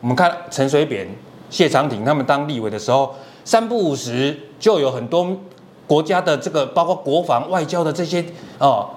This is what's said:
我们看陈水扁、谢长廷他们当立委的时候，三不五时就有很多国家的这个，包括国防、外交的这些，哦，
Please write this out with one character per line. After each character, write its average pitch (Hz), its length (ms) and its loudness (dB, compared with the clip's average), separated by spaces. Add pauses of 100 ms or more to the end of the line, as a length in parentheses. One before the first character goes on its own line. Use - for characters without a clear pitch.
我 120 60 -2
们 123 80 2
看 175 200 4 (140)
陈 135 180 0
水 143 160 4
扁、 104 240 -4 (440)
谢 160 180 4
长 139 180 2
廷 107 160 -4
他 143 120 2
们 139 100 -2
当 143 220 0
立 139 120 -4
委 107 120 -4
的 104 80 -6
时 - 100 -8
候， 135 240 2 (320)
三 226 240 2
不 240 80 -2
五 165 180 2
时 127 400 -2 (240)
就 208 200 4
有 139 100 4
很 120 200 -6
多 175 180 2 (580)
国 151 160 4
家 180 180 0
的 165 160 0
这 131 140 -4
个， 151 160 0
包 170 180 0
括 175 120 0
国 160 260 0
防、 156 300 0
外 180 120 0
交 170 200 -2
的 156 100 0
这 180 100 -4
些， 170 220 -2 (320)
哦， 120 400 -2